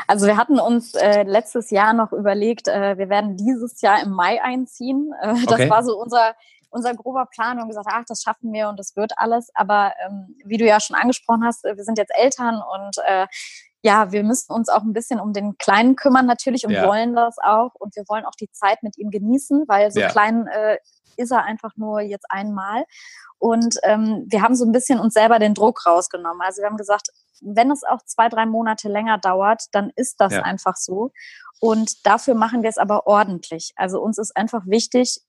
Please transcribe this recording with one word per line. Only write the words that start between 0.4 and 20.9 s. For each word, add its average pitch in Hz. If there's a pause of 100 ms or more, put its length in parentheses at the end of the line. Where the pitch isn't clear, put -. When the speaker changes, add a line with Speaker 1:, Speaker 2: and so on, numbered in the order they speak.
Speaker 1:
uns, 233
äh, 208
letztes 214
Jahr 214
noch 226
überlegt, 208
äh, 202
wir 190
werden 202
dieses 233
Jahr 208
im 208
Mai 190
einziehen. 262
Äh, 214 (120)
das -
Speaker 2:
Okay. 233
Speaker 1:
war 220
so 233
unser, 226 (360)
unser 240
grober 254
Plan 240
und 226
gesagt, 214
„Ach, 233
das -
schaffen 220
wir 214
und 202
das -
wird 214
alles.“ 233
Aber, 202 (120)
ähm, 190
wie 208
du 226
ja 214
schon -
angesprochen 226
hast, 233
äh, 208
wir 202
sind 220
jetzt 202
Eltern 233
und, 196 (100)
äh, 190 (560)
ja, 208
wir 208
müssen 233
uns 226
auch 208
ein 214
bisschen 233
um 208
den 202
Kleinen 226
kümmern 262
natürlich 240
und 214
Speaker 2:
Ja. 190
Speaker 1:
wollen 226
das 233
auch. 220
Und -
wir 208
wollen 214
auch -
die -
Zeit 208
mit 214
ihm 208
genießen, 247
weil 208
so 208
Speaker 2:
Ja. 190
Speaker 1:
klein, 220
äh, 214 (380)